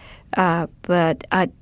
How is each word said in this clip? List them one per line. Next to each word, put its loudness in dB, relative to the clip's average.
uh, 0
but, 0
uh, 2